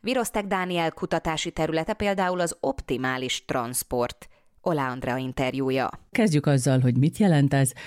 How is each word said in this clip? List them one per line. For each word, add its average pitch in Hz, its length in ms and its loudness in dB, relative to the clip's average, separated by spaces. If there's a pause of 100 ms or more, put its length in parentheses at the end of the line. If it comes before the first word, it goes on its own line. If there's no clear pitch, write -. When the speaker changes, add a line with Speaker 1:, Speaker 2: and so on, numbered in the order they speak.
Speaker 1:
Virosztek 226 460 -2
Dániel 180 460 -2
kutatási 165 580 -4
területe 160 420 -2
például 190 480 -2
az 170 200 -2
optimális 131 840 -4
transport. 123 840 -4 (340)
Olá 143 280 0
Andrea 127 260 -4
interjúja. 131 760 -2 (200)
Speaker 2:
Kezdjük 165 360 2
azzal, 131 340 4
hogy 127 180 4
mit 143 200 2
jelent 147 360 4
ez, 135 180 2 (140)